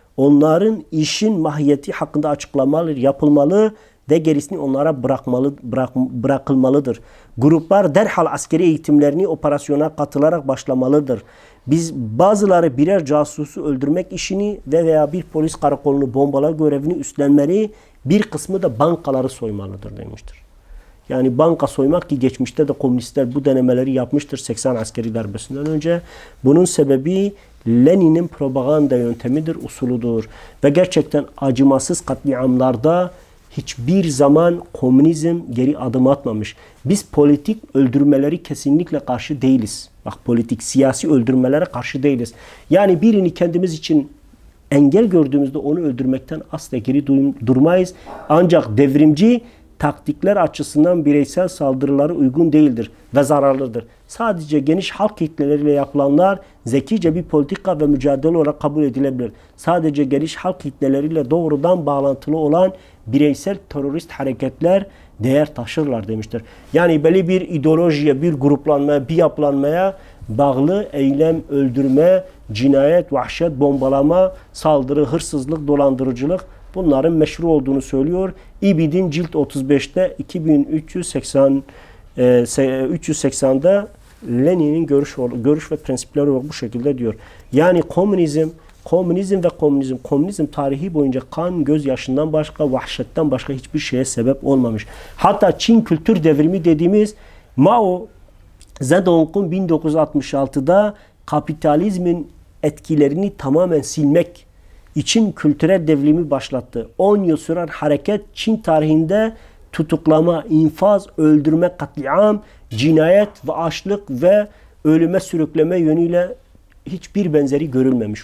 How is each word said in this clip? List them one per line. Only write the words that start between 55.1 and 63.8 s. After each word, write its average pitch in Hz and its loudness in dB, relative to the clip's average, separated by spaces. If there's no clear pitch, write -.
kitleleriyle 147 -2
yapılanlar 143 0
zekice 156 0
bir 175 -4
politika 156 -2
ve 151 0
mücadele 143 0
olarak 147 0
kabul 151 -2
edilebilir. 131 -4
Sadece 160 -2
geniş 139 -2
halk 185 -8
kitleleriyle 139 -4
doğrudan 160 0
bağlantılı 139 -2
olan 165 2
bireysel 147 0
terörist 143 -8